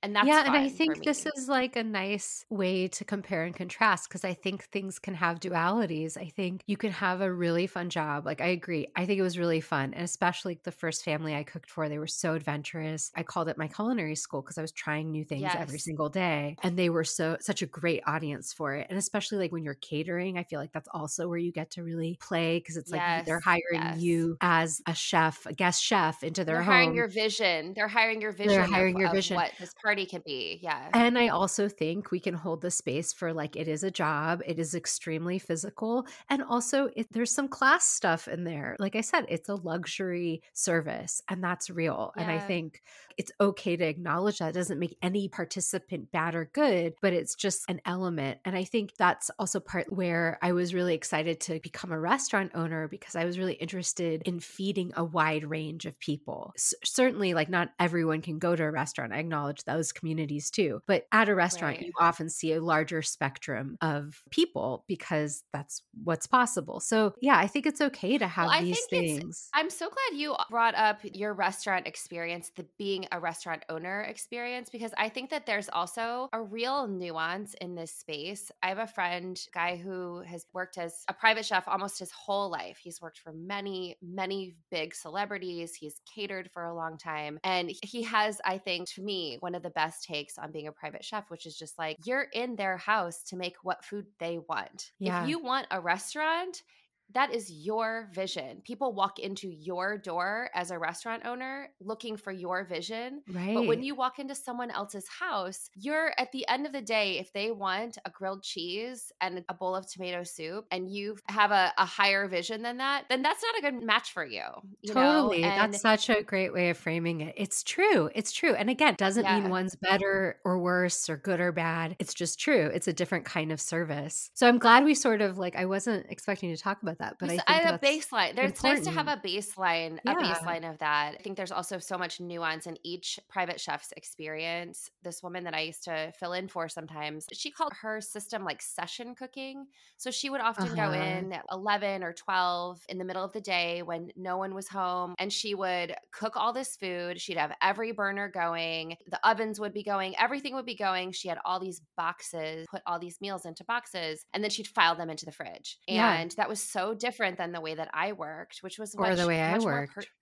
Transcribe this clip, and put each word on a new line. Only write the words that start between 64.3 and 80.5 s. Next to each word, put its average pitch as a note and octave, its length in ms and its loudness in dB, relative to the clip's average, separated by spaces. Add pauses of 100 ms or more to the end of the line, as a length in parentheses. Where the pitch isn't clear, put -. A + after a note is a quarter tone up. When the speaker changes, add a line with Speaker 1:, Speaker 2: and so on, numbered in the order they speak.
Speaker 2:
people C3 560 0
because D3+ 560 -2 (100)
that's - 300 -8 (220)
what's E3 220 0
possible. A#3 540 2
So, A3 400 4
yeah, C4 180 8
I E3 100 6
think D4 180 0
it's D4+ 140 0
okay C#4 380 2
to G3 100 2
have E3+ 180 2
Speaker 1:
Well, B3 80 6
I D#4+ 80 6
Speaker 2:
these F4 140 2
Speaker 1:
think A#4 160 -2
it's, - 260 2
Speaker 2:
things. E3 360 -10
Speaker 1:
I'm D#4+ 160 2
so F4 180 -6
glad A4+ 300 -4
you D4 180 -2 (140)
brought A3+ 240 4
up G#3+ 280 4
your G#3 320 -4
restaurant F#3+ 520 0
experience, E3+ 680 -8
the F3 120 -12 (120)
being G3 340 -2
a F3 80 -4
restaurant E3 480 -6
owner F3+ 340 -6
experience, A#3+ 640 -8
because A3+ 300 -8
I A3 100 2
think B3+ 220 -8
that D4 160 -4
there's G#3 240 0
also A#3 640 -2
a A3+ 100 -4
real A#3 440 -2
nuance F3+ 760 -4
in F3+ 140 -8
this E3 180 -8
space. E3 580 -8 (120)
I F#3 60 0
have F#3+ 100 -2
a A3+ 80 -4
friend, F3+ 540 -4 (140)
guy F3 220 0
who F3+ 460 -8
has E3+ 300 -12